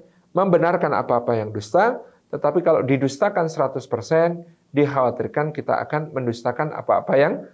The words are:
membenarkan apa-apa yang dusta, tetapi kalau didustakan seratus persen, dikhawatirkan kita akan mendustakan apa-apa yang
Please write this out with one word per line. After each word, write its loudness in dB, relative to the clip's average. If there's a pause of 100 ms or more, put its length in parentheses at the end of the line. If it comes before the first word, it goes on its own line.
(320)
membenarkan 2
apa-apa 0
yang -4
dusta, 0 (320)
tetapi 0
kalau 4
didustakan 0
seratus -4
persen, 0 (280)
dikhawatirkan 0
kita -2
akan -6
mendustakan -4
apa-apa 0
yang 2 (100)